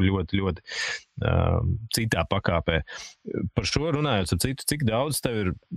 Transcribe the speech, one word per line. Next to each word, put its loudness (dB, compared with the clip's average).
ļoti, 2
ļoti, -2
ā, 4
citā 0
pakāpē. 2
Par -2
šo 0
runājot, 0
starp 0
citu, -4
cik -2
daudz 0
tev 0
ir 0